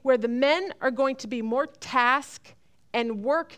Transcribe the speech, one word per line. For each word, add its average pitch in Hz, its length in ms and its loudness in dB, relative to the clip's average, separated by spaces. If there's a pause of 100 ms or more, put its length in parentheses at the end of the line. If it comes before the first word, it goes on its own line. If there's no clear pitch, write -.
where 262 160 4
the 233 120 0
men 285 520 2
are 254 120 0
going 269 240 0
to 233 100 -12
be 226 160 -6
more 240 240 -2
task - 880 -2 (400)
and 226 280 -2
work 311 360 -2